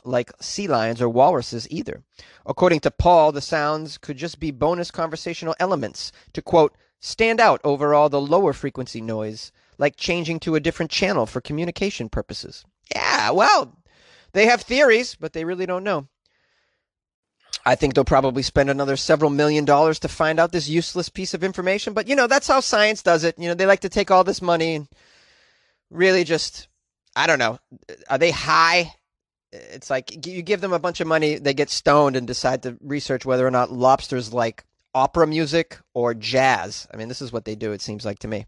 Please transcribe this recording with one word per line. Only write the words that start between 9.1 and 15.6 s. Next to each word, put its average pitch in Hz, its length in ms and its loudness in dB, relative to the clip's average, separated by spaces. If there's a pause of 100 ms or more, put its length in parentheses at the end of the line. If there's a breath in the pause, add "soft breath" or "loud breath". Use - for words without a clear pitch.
like 143 180 0
changing 165 440 -4
to 160 140 -2
a 151 60 2
different 160 300 -4
channel 180 360 0
for 123 140 -8
communication 165 680 -6
purposes." - 560 -10 (300)
Yeah, - 360 0
well, 220 480 2 (540 soft breath)
they 214 140 4
have 240 160 2
theories, 247 520 2
but 160 180 -10
they 160 120 -8
really 180 220 -4